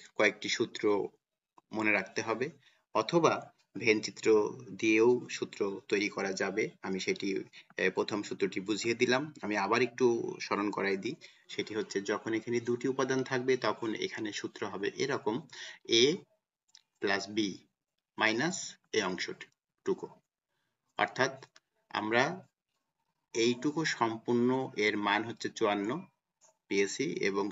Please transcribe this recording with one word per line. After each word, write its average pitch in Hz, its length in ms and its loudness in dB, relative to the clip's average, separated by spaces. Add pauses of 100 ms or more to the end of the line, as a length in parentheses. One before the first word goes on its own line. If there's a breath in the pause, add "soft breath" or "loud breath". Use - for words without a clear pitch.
(160)
কয়েকটি 104 320 2
সূত্র 104 600 0 (640)
মনে 107 200 0
রাখতে 101 300 -2
হবে, 113 280 -2 (440 soft breath)
অথবা 123 580 2 (260)
ভেন 107 220 4
চিত্র 107 540 2 (160)
দিয়েও 113 580 4
সূত্র 98 600 -4
তৈরি 101 200 0
করা 98 240 -2
যাবে। 98 380 -2 (120)
আমি 95 180 -4
সেটি, 95 440 -2 (320 loud breath)
এ, 92 140 2
প্রথম 104 320 -2
সূত্রটি - 380 -4
বুঝিয়ে 104 340 -2
দিলাম। 127 480 2
আমি 104 140 -2
আবার 104 260 2
একটু 120 580 2
স্মরণ 104 300 -2
করাই 98 260 0
দিই, 101 180 -6 (340 loud breath)
সেটি 104 260 -6
হচ্ছে 101 260 -4
যখন 104 340 -2
এখানে 117 260 -2
দুটি 120 280 -2
উপাদান 131 360 0
থাকবে 127 320 0
তখন 110 380 -2
এখানে 104 380 -6
সূত্র - 340 -8
হবে 98 300 -4
এরকম, 123 520 -2 (400 loud breath)
A 127 280 6 (840)
প্লাস 98 300 -2
B 104 220 0 (680)
মাইনাস 117 580 0 (160)
এই 110 100 2
অংশটুকু। - 1080 -6 (880)
অর্থাৎ - 480 0 (420)
আমরা 123 580 0 (880)
এইটুকু 123 500 2
সম্পূর্ণ 120 920 2
এর 104 200 2
মান 104 280 2
হচ্ছে 117 240 -6
চুয়ান্ন 104 580 0 (640)
পেয়েছি 98 360 0
এবং 101 480 -2